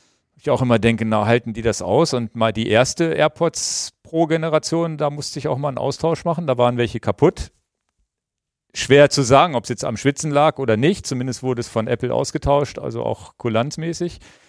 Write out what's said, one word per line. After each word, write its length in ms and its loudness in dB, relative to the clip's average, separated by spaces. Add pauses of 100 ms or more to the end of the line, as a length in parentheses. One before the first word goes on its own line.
(360)
Ich 140 -8
auch 140 2
immer 160 4
denke, 260 2
na, 220 0
halten 260 0
die 80 -8
das 220 -2
aus? 320 2
Und 200 -4
mal 180 0
die 160 -4
erste 360 2
AirPods 840 -2 (100)
Pro 240 -2
Generation, 720 -2
da 140 -2
musste 260 -10
ich 100 -6
auch 120 -2
mal 80 -4
einen 100 -6
Austausch 480 -2
machen, 220 -2
da 100 0
waren 200 2
welche 220 -2
kaputt. 520 0 (1200)
Schwer 380 6
zu 100 0
sagen, 320 4
ob's 160 -4
jetzt 160 -6
am 120 -4
Schwitzen 340 -2
lag 260 2
oder 180 0
nicht, 300 0
zumindest 380 -6
wurde 180 -2
es 60 -8
von 180 -4
Apple 260 -2
ausgetauscht, 680 -2
also 240 -8
auch 340 -8
kulanzmäßig. 800 -4 (320)